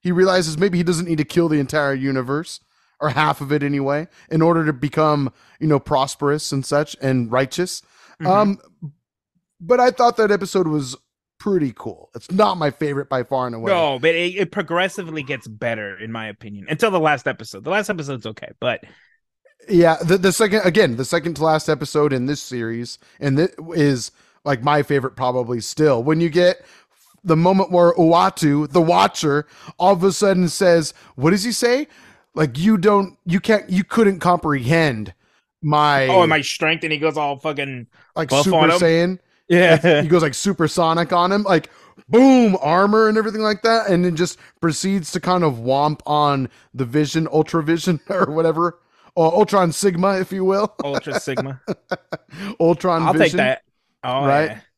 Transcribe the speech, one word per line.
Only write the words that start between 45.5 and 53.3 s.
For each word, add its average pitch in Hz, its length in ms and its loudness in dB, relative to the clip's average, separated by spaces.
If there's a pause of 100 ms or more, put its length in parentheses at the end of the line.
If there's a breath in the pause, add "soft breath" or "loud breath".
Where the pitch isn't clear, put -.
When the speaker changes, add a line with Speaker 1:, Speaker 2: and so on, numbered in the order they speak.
Speaker 1:
womp 135 520 -2
on 143 420 0 (260 soft breath)
the 131 100 -4
Vision, 151 480 -2
Ultra 156 320 0
Vision, 160 400 0
<laughs> - 60 -20
or 185 160 0
whatever, 165 520 -2 (380 soft breath)
or 165 180 2
Ultron 190 380 2
Sigma, 190 480 0
if 180 100 -6
you 190 140 -4
will. 196 340 0
<laughs> - 60 -8
Speaker 2:
Ultra 139 340 -6
Sigma. 131 420 -8 (1000 loud breath)
Speaker 1:
Ultron 165 420 0
Speaker 2:
I'll 160 120 2
Speaker 1:
Vision. 160 160 2